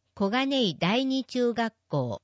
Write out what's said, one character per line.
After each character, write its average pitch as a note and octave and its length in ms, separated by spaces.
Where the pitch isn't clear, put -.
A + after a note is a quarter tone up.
小 G3 160
金 C4+ 320
井 F3 160
第 A3+ 280
二 C4 200
中 A#3+ 280
学 A3+ 200
校 B2 340